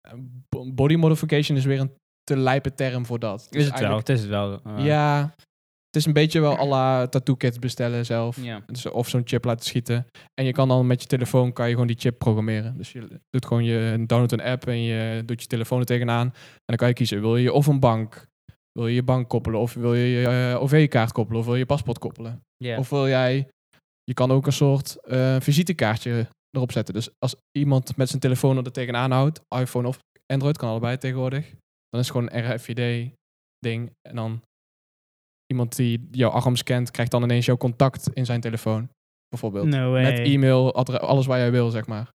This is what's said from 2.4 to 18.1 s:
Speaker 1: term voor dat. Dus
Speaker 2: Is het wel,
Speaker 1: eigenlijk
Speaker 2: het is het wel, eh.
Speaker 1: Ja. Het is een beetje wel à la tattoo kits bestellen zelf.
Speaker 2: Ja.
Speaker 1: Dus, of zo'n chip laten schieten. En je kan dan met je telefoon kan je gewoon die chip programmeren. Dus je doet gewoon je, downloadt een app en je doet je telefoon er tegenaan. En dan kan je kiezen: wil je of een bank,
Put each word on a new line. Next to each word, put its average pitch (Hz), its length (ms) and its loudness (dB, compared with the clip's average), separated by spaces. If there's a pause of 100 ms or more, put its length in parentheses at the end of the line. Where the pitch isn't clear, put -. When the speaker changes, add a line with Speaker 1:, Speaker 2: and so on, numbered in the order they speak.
Speaker 1:
term 123 320 -4
voor 120 120 -6
dat. 110 320 -6
Dus 143 100 -2
Speaker 2:
Is 147 100 4
het 131 100 -6
wel, 107 80 0
Speaker 1:
eigenlijk 107 200 0
Speaker 2:
het 135 80 4
is 113 60 0
het 104 80 -4
wel, 101 340 -4
eh. 107 200 -4
Speaker 1:
Ja. 147 500 2 (520)
Het 156 180 0
is - 20 0
een 156 60 2
beetje 160 280 4
wel 147 180 2
à 139 80 0
la 131 400 2
tattoo 131 280 0
kits 120 240 -2
bestellen 120 480 -4
zelf. 117 360 -2
Speaker 2:
Ja. 113 240 -10
Speaker 1:
Dus, 123 200 -10
of 120 220 -4
zo'n 127 160 0
chip 117 200 -2
laten 117 220 -2
schieten. 120 400 -2 (280)
En 135 100 -4
je 127 80 0
kan 135 160 4
dan 127 180 4
met 127 140 2
je - 60 -14
telefoon 123 460 2
kan 120 140 -2
je 120 60 0
gewoon 120 140 2
die 117 120 0
chip 120 200 0
programmeren. 110 580 -2
Dus - 160 -14
je - 280 -16 (100)
doet 127 160 -2
gewoon 117 180 0
je, 113 420 0
downloadt 120 260 4
een 117 100 0
app 127 240 -4
en 117 160 -2
je 113 420 -4
doet 117 160 -6
je - 60 -14
telefoon 120 340 -2
er 123 60 0
tegenaan. 120 400 0
En - 380 -12
dan 120 120 -2
kan 120 120 4
je 123 60 4
kiezen: 107 260 0
wil 113 160 2
je 120 160 2
of 143 140 4
een 143 140 4
bank, 113 460 2 (460)